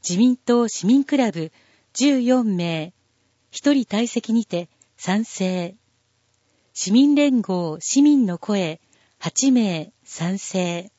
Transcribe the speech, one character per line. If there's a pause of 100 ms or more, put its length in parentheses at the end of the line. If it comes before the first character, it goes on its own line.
自
民
党
市
民
ク
ラ
ブ (400)
十
四 (120)
名、 (580)
一
人
退
席
に
て (280)
賛
成。 (960)
市
民
連
合
市
民
の
声 (380)
八
名 (120)
賛
成。